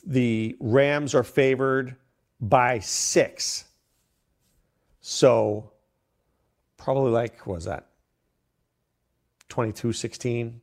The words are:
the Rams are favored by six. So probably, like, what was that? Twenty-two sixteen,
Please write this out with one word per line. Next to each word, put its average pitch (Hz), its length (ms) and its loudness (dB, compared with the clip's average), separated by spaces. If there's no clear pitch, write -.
the 117 540 0
Rams 139 560 2
are 123 80 4
favored 131 720 0
by 123 380 2
six. - 880 -2
So 110 720 2
probably, 135 360 0
like, 113 360 -2
what 95 80 -6
was 80 100 -10
that? - 220 -10
Twenty-two 113 460 -4
sixteen, 117 680 -6